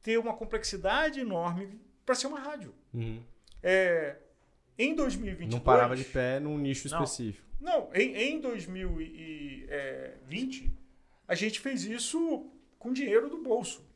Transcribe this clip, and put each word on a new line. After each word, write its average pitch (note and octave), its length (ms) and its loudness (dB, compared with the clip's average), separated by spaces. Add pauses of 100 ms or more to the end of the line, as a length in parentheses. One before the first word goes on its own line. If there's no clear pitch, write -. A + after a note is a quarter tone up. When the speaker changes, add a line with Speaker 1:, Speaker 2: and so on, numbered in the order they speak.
Speaker 1:
ter A3+ 160 2
uma A3+ 160 0
complexidade A3 840 0
enorme G3 600 -2 (260)
pra B3 100 6
ser B3+ 120 -2
uma D4 120 -6
rádio. C4 340 -10 (200)
Speaker 2:
Uhum. A2+ 280 -4 (400)
Speaker 1:
É, F3 540 4 (600)
em D4 180 2
dois C#4 200 2
mil G3+ 160 -4
e F#3 40 -6
vinte E3+ 120 -6
e - 20 -4
dois, A2+ 60 0
Speaker 2:
Não A#2+ 40 0
parava B2 360 8
de C3 80 -4
pé C3 360 0
num D3+ 180 -2
nicho C#3 320 -2
Speaker 1:
Não. D#3 140 0
Speaker 2:
específico. A#2 420 -6 (140)
Speaker 1:
Não, D#4 340 0
em, G#3+ 220 2
em C#4 240 0
dois A3+ 280 -4
mil F3+ 340 -4
e, D#3+ 40 -4
e, D3 640 -12
é, C3 460 -6 (120)
vinte, B3 440 0 (560)
a F3+ 80 2
gente G#3+ 240 0
fez C4 240 -4
isso D#4+ 640 -2 (340)
com B3 140 -2
dinheiro B3+ 360 4
do D#4+ 120 -8
bolso. - 440 -2 (100)